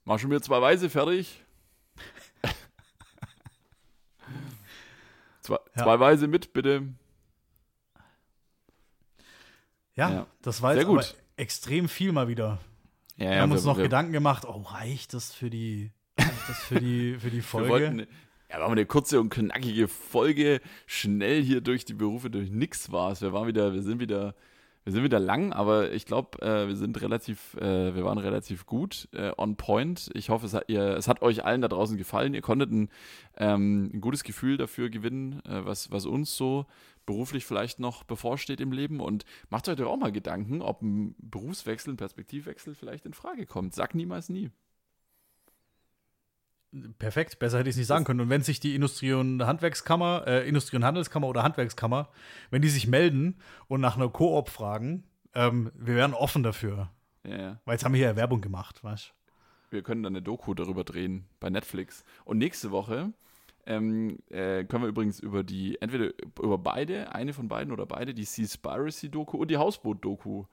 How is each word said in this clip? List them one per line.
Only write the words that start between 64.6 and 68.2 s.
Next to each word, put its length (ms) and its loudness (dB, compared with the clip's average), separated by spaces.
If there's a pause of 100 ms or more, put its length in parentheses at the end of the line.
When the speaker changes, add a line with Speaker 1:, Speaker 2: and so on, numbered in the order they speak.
Speaker 1:
können 200 -4
wir 40 -2
übrigens 320 -2
über 240 -4
die, 380 -6
entweder 240 -2 (360)
über 140 2
beide, 580 -4
eine 200 -6
von 140 -8
beiden 220 -6
oder 140 -6
beide, 300 -8
die 100 -6